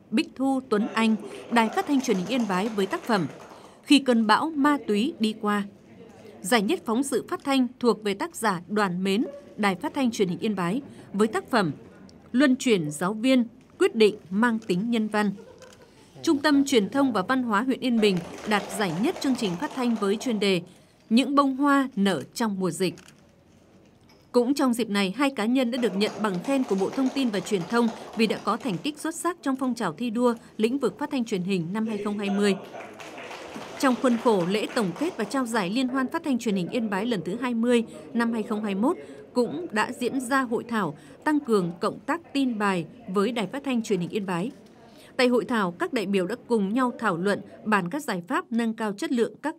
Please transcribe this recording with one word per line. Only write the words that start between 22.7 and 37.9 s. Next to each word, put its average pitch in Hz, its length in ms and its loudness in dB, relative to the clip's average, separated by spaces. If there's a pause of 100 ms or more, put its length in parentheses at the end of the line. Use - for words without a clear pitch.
dịch. 170 240 -2 (1400)
Cũng 247 220 4
trong 262 200 2
dịp 226 140 -2
này, 196 280 0
hai 277 140 2
cá 220 160 -2
nhân 240 240 2
đã 262 80 -2
được 202 180 0
nhận 214 140 0 (120)
bằng 202 120 0 (100)
khen 269 200 0
của 202 100 -2
Bộ 190 160 0
Thông 269 240 0
tin 269 140 0
và 196 120 -2
Truyền 190 200 -2 (100)
thông 233 180 2 (280)
vì 226 100 4
đã 214 180 -2
có 214 120 0
thành 208 220 -4
tích 294 200 -6
xuất 320 160 -6
sắc 330 280 -4
trong 269 140 -2
phong 262 180 -2
trào 196 180 -2
thi 233 180 -6
đua 240 240 2 (220)
lĩnh 233 220 0
vực 247 200 -2
phát 294 120 -6
thanh 254 140 -2
truyền 190 180 -2
hình 175 300 0
năm 220 140 -2
hai 220 180 -4
không 208 140 -4
hai 202 120 -2
mươi. 202 260 2 (1200)
Trong 269 240 2
khuôn 240 220 4
khổ 208 260 4
lễ 214 240 0
tổng 208 160 0 (100)
kết 339 160 -2
và 214 80 -4
trao 262 220 -2
giải 220 240 -2
Liên 254 180 0
hoan 262 200 -2
phát 330 160 -4
thanh 262 140 0
truyền 220 160 0
hình 175 140 0
Yên 220 220 -2
Bái 202 160 -2
lần 226 180 0
thứ 185 160 -4
hai 247 140 -2
mươi 233 300 4 (300)